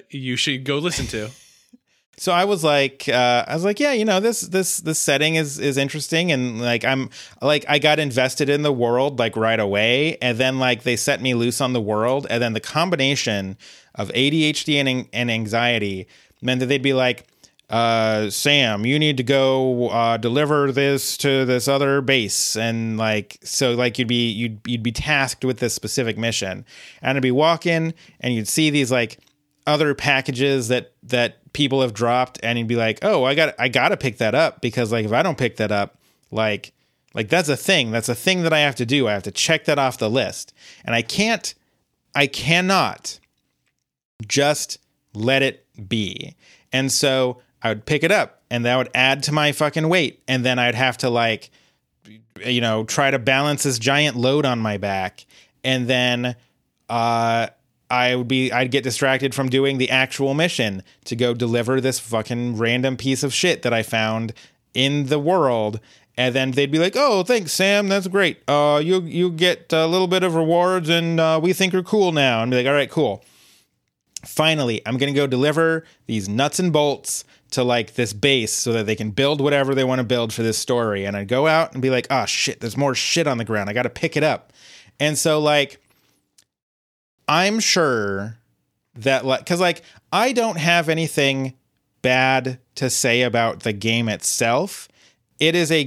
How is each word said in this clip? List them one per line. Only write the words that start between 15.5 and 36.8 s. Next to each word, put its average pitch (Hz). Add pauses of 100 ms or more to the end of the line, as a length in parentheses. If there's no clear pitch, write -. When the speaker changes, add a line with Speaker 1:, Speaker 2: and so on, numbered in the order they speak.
Speaker 2:
meant 127
that 127
they'd 135
be 135
like, 127 (440)
uh, 110
"Sam, 117
you 143
need 151
to 127
go, 131
uh, 117
deliver 139
this 139
to 135
this 123
other 139
base." 123
And, 113
like, 107
so, -
like, 120
you'd 127
be, 120
you'd, 110
you'd 120
be 117
tasked 139
with 127
this 117
specific 113
mission. 104 (380)
And 135
I'd 131
be 127
walking 165 (280)
and 123
you'd 110
see 156
these, 139
like, 120 (480)
other 147
packages 135
that, 123 (120)
that 120 (160)
people 135
have 123
dropped, 120
and 120
you'd 117
be 120
like, 113
"Oh, 190
I 135
got, 156
I 123
gotta 131
pick 123
that 110
up, 151
because, 117
like, 113
if 104
I 127
don't 170
pick 120
that 107
up, 101 (360)
like, 107 (420)